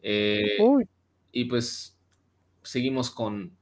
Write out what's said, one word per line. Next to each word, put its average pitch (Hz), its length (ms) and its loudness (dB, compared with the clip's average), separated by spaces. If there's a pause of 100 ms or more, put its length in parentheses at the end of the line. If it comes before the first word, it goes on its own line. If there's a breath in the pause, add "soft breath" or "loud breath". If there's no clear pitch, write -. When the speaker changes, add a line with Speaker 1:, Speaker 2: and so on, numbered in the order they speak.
Speaker 1:
Eh, 104 560 0
Speaker 2:
Uy. 240 260 6 (460)
Speaker 1:
y 120 140 -2
pues 120 520 -4 (640)
seguimos 127 460 -2
con 104 520 -6